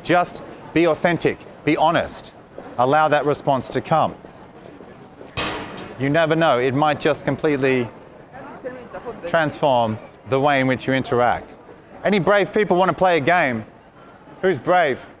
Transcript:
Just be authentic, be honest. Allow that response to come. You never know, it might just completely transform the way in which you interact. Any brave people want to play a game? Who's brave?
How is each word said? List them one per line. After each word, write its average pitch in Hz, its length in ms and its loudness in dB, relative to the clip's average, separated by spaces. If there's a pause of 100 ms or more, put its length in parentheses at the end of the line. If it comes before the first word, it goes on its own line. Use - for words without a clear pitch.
Just 175 380 0 (320)
be 165 140 4
authentic, 156 500 0 (280)
be 151 100 2
honest. 143 580 -2 (440)
Allow 147 320 4
that 139 160 2
response 139 440 -2
to 127 120 -4
come. 131 340 0 (1800)
You 135 100 -2
never 160 260 2
know, 156 240 4
it 127 140 0
might 147 280 0
just 147 240 0
completely 131 640 0 (1400)
transform 139 720 0 (320)
the 135 100 2
way 139 220 2
in 131 60 2
which 127 200 -2
you 131 60 0
interact. 120 580 0 (540)
Any 196 140 2
brave 196 340 2
people 196 240 2
want 180 120 4
to 160 60 0
play 180 220 2
a 151 40 0
game? 135 440 0 (760)
Who's 185 180 2
brave? 156 400 2 (200)